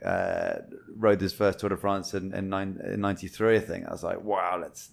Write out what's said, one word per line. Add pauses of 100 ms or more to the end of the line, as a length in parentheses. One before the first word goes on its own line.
uh, (420)
rode
his
first
Tour
de
France
in,
in
nine,
in
ninety-three,
I
think,
I
was
like,
"Wow,
that's,"